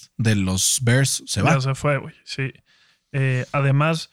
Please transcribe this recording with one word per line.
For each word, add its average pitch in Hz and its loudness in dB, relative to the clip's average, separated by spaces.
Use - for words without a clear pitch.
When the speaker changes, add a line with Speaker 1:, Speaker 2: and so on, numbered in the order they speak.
Speaker 1:
de 110 2
los 92 0
Bears 127 2
se - -4
Speaker 2:
Ya 143 4
Speaker 1:
va. 135 2
Speaker 2:
se 131 -2
fue, 143 -2
güey, - -12
sí. - -8
Eh, 131 -2
además, 143 0